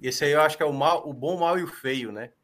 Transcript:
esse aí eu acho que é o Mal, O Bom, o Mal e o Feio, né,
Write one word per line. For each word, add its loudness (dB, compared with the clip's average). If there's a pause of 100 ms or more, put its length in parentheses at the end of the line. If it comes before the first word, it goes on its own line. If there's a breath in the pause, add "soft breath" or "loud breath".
esse -4
aí 2
eu 6
acho 4
que -2
é 2
o 0
Mal, 0
O -8
Bom, -2
o -6
Mal 4
e -2
o -6
Feio, -6
né, -10 (140)